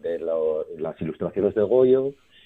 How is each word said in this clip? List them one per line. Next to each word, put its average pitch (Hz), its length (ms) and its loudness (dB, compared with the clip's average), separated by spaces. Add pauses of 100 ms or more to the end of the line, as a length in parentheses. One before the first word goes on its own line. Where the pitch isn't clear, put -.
de 82 180 -4
lo, 78 460 -2 (140)
las 78 220 -8
ilustraciones 92 540 -2
de 110 80 2
Goyo, 127 440 4 (380)